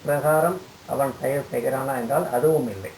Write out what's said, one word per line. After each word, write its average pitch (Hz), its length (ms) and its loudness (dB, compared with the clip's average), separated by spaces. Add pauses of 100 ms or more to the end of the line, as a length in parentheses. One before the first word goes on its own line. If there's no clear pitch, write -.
பிரகாரம் 147 540 2 (280)
அவன் 131 340 0
செயல் 135 320 -2
செய்கிறானா 135 440 -2
என்றால் 139 360 0
அதுவும் 135 380 2
இல்லை. 95 280 -10